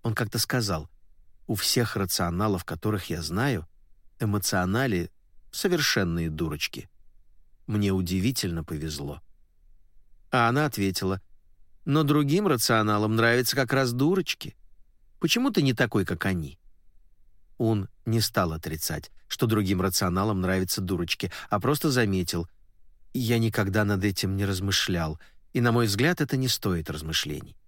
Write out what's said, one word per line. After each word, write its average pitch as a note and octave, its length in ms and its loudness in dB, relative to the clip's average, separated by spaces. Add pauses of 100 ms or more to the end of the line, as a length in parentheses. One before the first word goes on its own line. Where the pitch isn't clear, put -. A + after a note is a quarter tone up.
Он A2 120 -2
как-то A2+ 240 -4
сказал: G2 500 -2 (580)
«У A2+ 80 -2
всех - 400 0
рационалов, F#2+ 680 0
которых G2 460 -4
я F2 100 -4
знаю, F2+ 460 -2 (520)
эмоционали — G2+ 920 0 (400)
совершенные F#2 800 0
дурочки. D#2 600 -6 (800)
Мне G2+ 240 0
удивительно F#2 720 -2
повезло». D2 580 -8 (1080)
А A#2+ 180 4
она C#3+ 160 2
ответила: F#2+ 560 0 (640)
«Но D3+ 180 2
другим D3+ 440 2
рационалам A2 680 2
нравятся A#2 400 4
как C3+ 180 0
раз C3 200 2
дурочки. D#3+ 640 0 (640)
Почему A#3+ 320 2
ты F3+ 100 4
не C3+ 120 4
такой, A2 300 2
как F2 220 -4
они?» E2 320 -2 (1000)
Он A2+ 300 2 (180)
не A2+ 140 2
стал F#2 320 0
отрицать, D#2+ 600 -6 (180)
что - 180 0
другим G2+ 340 2
рационалам F#2+ 600 0
нравятся F#2 400 0
дурочки, F2+ 500 -4 (180)
а G2+ 120 0
просто D3 280 0
заметил: F#2+ 600 0 (640)
«Я A#2+ 260 0
никогда G#2+ 460 2
над G2+ 180 2
этим G2 320 0
не G2 100 0
размышлял, F#2 760 -2 (320)
и, B2 80 0
на A#2+ 100 4
мой A#2 140 4
взгляд, A#2+ 340 2
это C#3 160 0
не C3 140 0
стоит F2 400 -2
размышлений. D2+ 680 -6 (120)